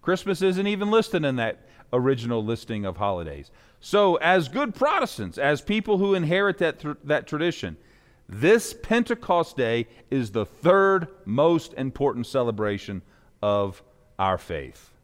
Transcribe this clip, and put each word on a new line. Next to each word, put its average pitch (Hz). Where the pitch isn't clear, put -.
Christmas 185
isn't 190
even 208
listed 214
in 131
that 113
original 120
listing 110
of 87
holidays. 87
So 208
as 170
good 214
Protestants, 262
as 143
people 208
who 196
inherit 185
that 160
tr-, 151
that 143
tradition, 151
this 170
Pentecost 226
Day 117
is 123
the 104
third 190
most 147
important 131
celebration 104
of 101
our 95
faith. -